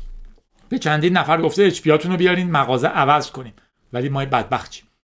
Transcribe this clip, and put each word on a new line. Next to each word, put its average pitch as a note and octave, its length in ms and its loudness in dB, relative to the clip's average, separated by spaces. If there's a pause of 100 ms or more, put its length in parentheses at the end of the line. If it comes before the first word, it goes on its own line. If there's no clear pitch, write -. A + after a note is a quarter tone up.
(680)
به C4+ 100 -4
چندین D#3 380 0
نفر E3 260 2
گفته E3 200 0
اچ F#3 180 2
پی D#3 100 2
هاتون D#3 200 2
رو F#3 60 0
بیارین F3+ 340 2
مغازه C3 380 0
عوض D3 420 2
کنیم، B2 220 -14 (400)
ولی B2+ 160 -4
ما C#3 160 -2
بدبخت B2+ 460 -2
چیم. - 160 -20 (320)